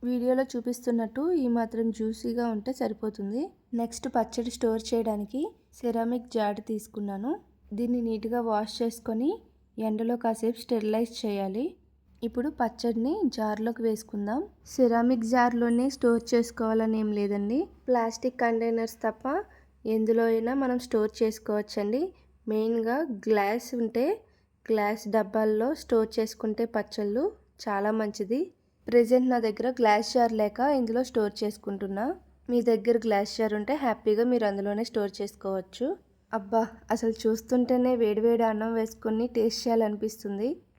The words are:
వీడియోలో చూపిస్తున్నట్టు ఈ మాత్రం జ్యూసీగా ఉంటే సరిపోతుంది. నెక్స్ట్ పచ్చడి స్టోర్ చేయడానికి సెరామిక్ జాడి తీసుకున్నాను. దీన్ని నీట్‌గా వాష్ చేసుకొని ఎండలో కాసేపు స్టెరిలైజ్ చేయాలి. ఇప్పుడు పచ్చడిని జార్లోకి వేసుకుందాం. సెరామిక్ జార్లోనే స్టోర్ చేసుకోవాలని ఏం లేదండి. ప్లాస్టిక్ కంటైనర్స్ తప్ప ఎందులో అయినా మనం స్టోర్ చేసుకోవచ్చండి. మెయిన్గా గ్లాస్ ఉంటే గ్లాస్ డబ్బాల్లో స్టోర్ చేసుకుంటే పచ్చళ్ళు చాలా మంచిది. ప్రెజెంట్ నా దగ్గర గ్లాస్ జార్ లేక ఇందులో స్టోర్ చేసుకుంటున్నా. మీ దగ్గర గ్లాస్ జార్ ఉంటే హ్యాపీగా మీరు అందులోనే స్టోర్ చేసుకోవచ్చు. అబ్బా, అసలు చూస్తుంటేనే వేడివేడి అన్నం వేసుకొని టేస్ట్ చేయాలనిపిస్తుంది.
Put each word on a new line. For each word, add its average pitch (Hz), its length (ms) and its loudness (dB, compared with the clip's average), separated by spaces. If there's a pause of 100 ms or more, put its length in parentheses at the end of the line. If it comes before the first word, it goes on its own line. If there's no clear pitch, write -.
వీడియోలో 254 440 2
చూపిస్తున్నట్టు 233 680 -2 (200)
ఈ 254 40 0 (100)
మాత్రం 226 300 0 (120)
జ్యూసీగా 226 460 -4 (100)
ఉంటే 208 160 -6 (100)
సరిపోతుంది. 214 640 -4 (380)
నెక్స్ట్ 233 260 -6 (100)
పచ్చడి 233 400 -2
స్టోర్ 226 320 0
చేయడానికి 220 520 -2 (380)
సెరామిక్ 233 560 -2
జాడి 208 360 0
తీసుకున్నాను. 208 600 -6 (480)
దీన్ని 240 300 0
నీట్‌గా 226 400 -2
వాష్ 214 320 0
చేసుకొని 233 500 -2 (580)
ఎండలో 226 360 0
కాసేపు 226 400 0
స్టెరిలైజ్ 220 480 0 (100)
చేయాలి. 202 420 -2 (600)
ఇప్పుడు 247 220 -2 (120)
పచ్చడిని 233 540 0 (220)
జార్లోకి 220 520 -2
వేసుకుందాం. 214 520 -4 (340)
సెరామిక్ 233 580 4
జార్లోనే 240 540 4 (100)
స్టోర్ 233 260 4 (100)
చేసుకోవాలని 220 720 2
ఏం 214 160 0
లేదండి. 202 400 0 (300)
ప్లాస్టిక్ 247 540 0
కంటైనర్స్ 226 540 0 (100)
తప్ప 220 180 -4 (720)
ఎందులో 226 360 4
అయినా 226 220 0 (100)
మనం 247 220 0
స్టోర్ 214 260 0 (100)
చేసుకోవచ్చండి. 214 800 -2 (500)
మెయిన్గా 226 460 0 (280)
గ్లాస్ 220 440 2 (100)
ఉంటే 233 260 0 (640)
గ్లాస్ 214 360 0 (100)
డబ్బాల్లో 214 540 2 (120)
స్టోర్ 220 260 2 (100)
చేసుకుంటే 220 480 -2 (100)
పచ్చళ్ళు 214 480 -2 (400)
చాలా 202 260 0 (100)
మంచిది. 214 400 -2 (480)
ప్రెజెంట్ 240 440 6
నా 240 120 4
దగ్గర 220 240 0 (100)
గ్లాస్ 214 360 6
జార్ 233 260 4
లేక 208 180 0 (200)
ఇందులో 233 300 0
స్టోర్ 214 320 0
చేసుకుంటున్నా. 202 640 -4 (460)
మీ 240 80 4 (100)
దగ్గర 226 280 4 (100)
గ్లాస్ 202 320 2
జార్ 220 200 2
ఉంటే 208 160 -2 (100)
హ్యాపీగా 214 480 2
మీరు 233 160 2
అందులోనే 202 420 -2
స్టోర్ 202 300 -2
చేసుకోవచ్చు. 190 640 -6 (520)
అబ్బా, 202 220 0 (340)
అసలు 226 280 0
చూస్తుంటేనే 247 720 2 (100)
వేడివేడి 226 480 4
అన్నం 220 280 -2
వేసుకొని 220 480 -2 (100)
టేస్ట్ 226 280 2
చేయాలనిపిస్తుంది. 214 840 0 (280)